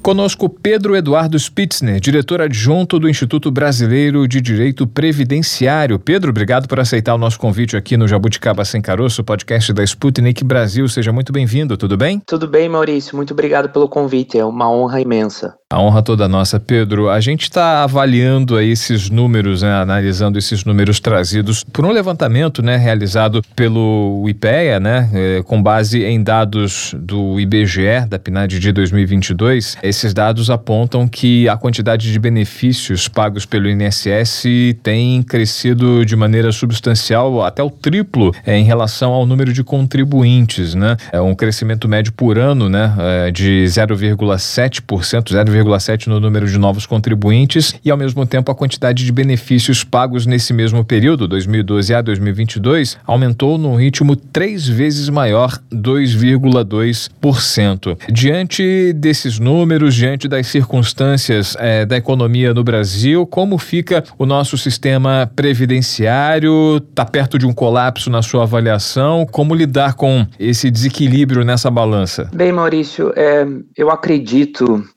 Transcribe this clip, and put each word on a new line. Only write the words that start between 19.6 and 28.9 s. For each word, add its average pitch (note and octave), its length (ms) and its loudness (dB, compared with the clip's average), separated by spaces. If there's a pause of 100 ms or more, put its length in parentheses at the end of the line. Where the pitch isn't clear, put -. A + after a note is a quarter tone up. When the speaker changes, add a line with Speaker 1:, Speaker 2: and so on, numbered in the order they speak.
Speaker 1:
né, G2+ 120 0
analisando G2 640 0
esses G2+ 240 -4
números G#2 380 0
trazidos G#2 640 0
por - 180 -4
um F#3+ 80 2
levantamento, D#3+ 720 0
né, B2 140 0
realizado A2 640 0 (120)
pelo A2 760 0
ipea, A2 500 0
né, A#2 340 0
eh, F#2 300 0
com A2 180 0
base G#2+ 440 2
em A2 180 0
dados G#2 720 -2
do G2 400 -4
I G2+ 80 0
B G#2+ 200 2
G F2+ 160 -2
E, A#2 240 0
da G#2+ 120 -6
pnad F#2+ 400 -4
de G2 140 0
dois F#2+ 220 0